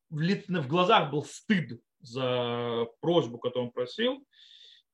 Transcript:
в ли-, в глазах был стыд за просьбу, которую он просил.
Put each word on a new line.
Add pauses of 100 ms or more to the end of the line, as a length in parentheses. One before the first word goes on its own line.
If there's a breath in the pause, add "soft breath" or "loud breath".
(100)
в
ли-,
в
глазах
был
стыд (200)
за (140)
просьбу,
которую
он
просил. (680 soft breath)